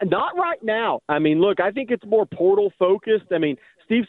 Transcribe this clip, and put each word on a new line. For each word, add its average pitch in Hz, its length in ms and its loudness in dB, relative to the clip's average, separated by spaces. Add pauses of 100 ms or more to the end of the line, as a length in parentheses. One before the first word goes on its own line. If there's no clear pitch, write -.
not 226 300 -2
right 339 260 -4
now. 220 460 -2
I 151 100 0
mean, 156 220 2
look, 196 180 2
I 190 140 0
think 240 180 -8
it's 226 160 -4
more 214 180 2
portal 196 540 0
focused. 190 540 0
I 170 60 0
mean, 151 180 -2 (280)
Steve 226 240 0